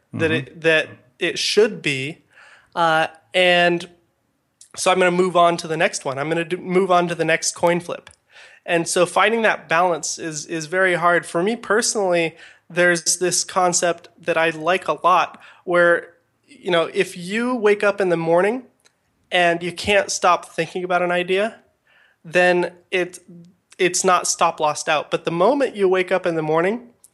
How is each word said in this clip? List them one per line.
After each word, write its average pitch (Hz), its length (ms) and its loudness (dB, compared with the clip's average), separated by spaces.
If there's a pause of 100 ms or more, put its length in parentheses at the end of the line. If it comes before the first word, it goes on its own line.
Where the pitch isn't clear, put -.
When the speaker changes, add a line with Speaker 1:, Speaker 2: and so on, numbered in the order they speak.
(140)
Speaker 1:
that 160 180 -2
Speaker 2:
Mm-hmm. 151 160 -4
Speaker 1:
it, 165 140 -20
that 160 260 2 (300)
it - 220 -4
should 202 420 2
be. 143 380 -4 (560)
Uh, 160 320 2 (260)
and 175 560 2 (880)
so 185 140 2
I'm 185 80 2
gonna 180 120 4
move 180 240 0
on 170 220 4
to 170 100 -10
the 156 100 -6
next 196 280 -2
one. 131 120 -6
I'm 143 120 -4
gonna 165 160 -2
do, 165 120 -6
move 185 320 0
on 175 200 2
to 165 60 -6
the 160 100 -2
next 160 280 -2
coin 170 280 0
flip. - 280 -12 (560)
And 170 220 0
so 180 180 2
finding 214 360 2
that 175 260 0
balance 165 520 0
is, 156 260 -10
is 160 220 -8
very 185 280 0
hard. 170 300 2
For 170 180 -4
me 226 120 -2
personally, 190 840 -2 (320)
there's 175 480 0
this 175 280 -2
concept 175 640 -2 (100)
that 165 160 -4
I 165 140 0
like 165 400 -2
a 208 120 -2
lot 170 400 2 (220)
where, 175 520 2 (300)
you - 240 -14
know, 170 240 2
if 185 220 -2
you 220 400 -4
wake 208 260 2
up 202 200 0
in 185 80 0
the 170 80 0
morning 180 460 0 (680)
and 170 320 2
you 170 80 -6
can't 196 400 0
stop - 380 0
thinking 165 340 -6
about 180 180 -2
an 180 80 -2
idea, 185 520 -2 (640)
then 180 480 2 (180)
it, 180 280 -4 (580)
it's 180 260 0
not 185 240 2
stop - 320 -2
lossed 151 300 -4
out. 147 200 -2
But 165 140 -4
the 160 80 -4
moment 220 460 0
you 196 100 2
wake 185 240 0
up 185 140 -2
in 170 100 -2
the 160 60 -4
morning 170 480 -2 (240)